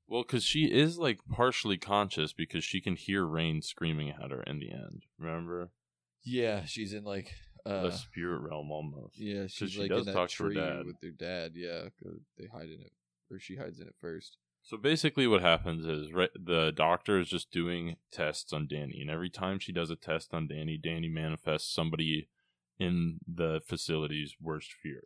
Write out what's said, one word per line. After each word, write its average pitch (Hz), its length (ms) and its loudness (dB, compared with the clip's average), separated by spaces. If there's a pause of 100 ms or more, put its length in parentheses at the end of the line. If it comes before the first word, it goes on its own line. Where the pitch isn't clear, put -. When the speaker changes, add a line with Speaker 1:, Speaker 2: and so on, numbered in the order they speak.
Speaker 1:
Well, 117 160 -2
'cause 120 200 0
she 156 260 4
is, 160 280 6
like, 131 220 2 (100)
partially 113 480 4
conscious 98 540 2
because 82 320 -2
she 92 160 -2
can 90 160 0
hear 95 280 0
Rain 80 380 2
screaming 76 480 -2
at 67 220 -10
her 64 100 -6
in 73 160 -6
the 67 140 -8
end. - 320 -12 (120)
Remember? 85 540 -6 (540)
Speaker 2:
Yeah, 117 400 0
she's 104 280 -6
in, 104 120 -8
like, 98 280 -6 (320)
Speaker 1:
The 101 60 -6
Speaker 2:
uh, 92 200 2
Speaker 1:
spirit 87 500 -4
realm 76 320 -6
almost. 73 460 -8
Speaker 2:
yeah, 104 240 -4
Speaker 1:
'Cause 95 100 -6
Speaker 2:
she's, 95 200 -4
Speaker 1:
she 101 100 -6
Speaker 2:
like, 98 80 0
Speaker 1:
does 110 100 4
Speaker 2:
in 107 60 -4
that 98 60 -2
Speaker 1:
talk 90 180 2
to - 140 -6
her 80 60 2
Speaker 2:
tree 78 60 -2
Speaker 1:
dad. 76 300 -2
Speaker 2:
with 87 140 -12
their 87 120 -10
dad. 85 420 -6
Yeah, 85 360 -8
'cause 82 300 -14 (160)
they - 100 -14
hide 80 240 -14
in 80 100 -16
it, - 120 -20 (380)
or 95 80 -12
she 95 180 -12
hides 90 240 -10
in 85 80 -14
it - 120 -20
first. 85 380 -10 (240)
Speaker 1:
So - 140 -10
basically, 143 520 4
what 101 140 10
happens 82 440 6
is, 78 260 -2
right, 90 220 4
the 82 380 4
doctor 87 480 6
is 85 80 0
just - 240 -4
doing 85 440 0 (140)
tests - 420 -2
on 76 140 0
Danny, 71 340 -4
and 71 100 -4
every 85 200 -2
time 95 300 -2
she - 120 -8
does 85 180 0
a 80 60 -2
test - 380 -4
on 80 140 0
Danny, 78 280 -4
Danny 82 320 -2
manifests 78 640 -2
somebody 80 560 0 (500)
in 87 480 2
the 82 380 0
facility's 76 760 -2
worst 78 340 -6
fear. 71 340 -10